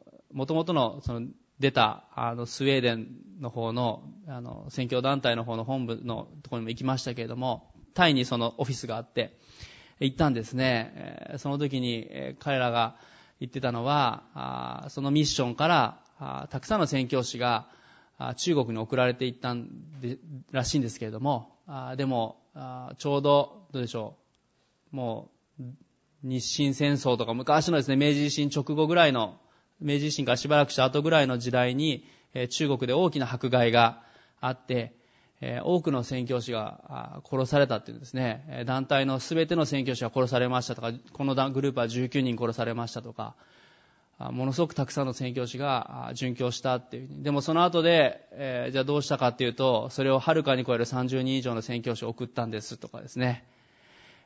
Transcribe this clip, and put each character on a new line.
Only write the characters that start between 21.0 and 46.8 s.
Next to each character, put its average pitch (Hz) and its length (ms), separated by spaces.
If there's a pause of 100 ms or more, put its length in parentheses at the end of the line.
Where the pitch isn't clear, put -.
れ 107 60
ど 110 80
も、 127 360 (100)
あ 131 280
ー、 - 20
で 135 100
も、 120 360 (120)
あ 127 400
ー、 - 20
ち - 120
ょ 143 120
う - 20
ど、 143 500
ど 135 80
う - 20
で 120 60
し - 80
ょ 110 220 (760)
う、 - 20
も 113 360 (280)
う、 131 40 (600)
日 127 320
清 143 180
戦 143 200
争 127 240
と 113 80
か、 113 80
昔 147 360
の 165 80
で 131 60
す 143 60
ね、 135 60
明 147 180
治 143 120
維 143 40
新 143 240
直 147 220
後 151 120
ぐ 170 80
ら 170 120
い 139 40
の、 110 280 (400)
明 143 200
治 147 80
維 147 40
新 143 140
か 120 60
ら 123 60
し 139 100
ば 147 100
ら 147 80
く - 60
し - 40
た 131 100
後 143 160
ぐ 156 80
ら 156 120
い 135 60
の 127 100
時 120 140
代 123 240
に、 143 300 (280)
え 127 100
ー、 120 40
中 156 200
国 131 200
で 123 60
大 170 160
き 143 100
な 127 120
迫 123 180
害 120 220
が 117 320 (380)
あ 127 100
っ - 140
て、 120 300 (440)
え 123 220
ー、 - 20
多 175 180
く 147 100
の 127 120
宣 127 220
教 123 160
師 123 100
が、 110 380
あ 131 340
ー、 - 60
殺 131 160
さ 143 140
れ 135 80
た 123 80
っ - 80
て - 80
い - 20
う 117 40
ん - 20
で 135 80
す - 80
ね。 127 340
え 127 120
ー、 117 40
団 131 220
体 135 180
の 131 140
す - 160
べ 165 100
て 170 100
の 160 100
宣 135 200
教 131 80
師 120 100
が 113 100
殺 127 140
さ 127 120
れ 127 80
ま 123 160
し - 40
た 127 60
と 117 80
か、 117 100 (220)
こ 139 120
の 135 100
団-、 135 180
グ 135 80
ル 139 100
ー - 20
プ 135 60
は 117 80
十 123 220
九 139 120
人 123 160
殺 117 160
さ 117 120
れ 117 80
ま 117 140
し - 60
た 117 100
と 113 100
か、 110 220 (800)
あ - 120
ー、 - 20
も 127 160
の 135 60
す 165 80
ご 160 60
く - 60
た 139 140
く - 40
さ 143 120
ん - 20
の 127 80
宣 127 220
教 123 100
師 123 140
が、 127 480
あ 123 60
ー、 - 20
殉 127 200
教 123 140
し 123 100
た 127 180
っ 123 120